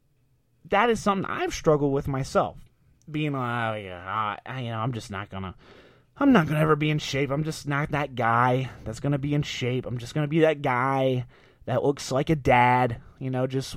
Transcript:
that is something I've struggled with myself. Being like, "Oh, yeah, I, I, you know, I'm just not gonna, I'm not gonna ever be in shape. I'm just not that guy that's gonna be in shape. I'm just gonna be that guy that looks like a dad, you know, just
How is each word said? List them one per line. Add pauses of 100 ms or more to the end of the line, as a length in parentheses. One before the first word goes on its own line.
(680)
that
is
something
I've
struggled
with
myself. (520)
Being
like,
"Oh,
yeah,
I,
I,
you
know,
I'm
just
not
gonna, (640)
I'm
not
gonna
ever
be
in
shape.
I'm
just
not
that
guy (140)
that's
gonna
be
in
shape.
I'm
just
gonna
be
that
guy (400)
that
looks
like
a
dad, (180)
you
know,
just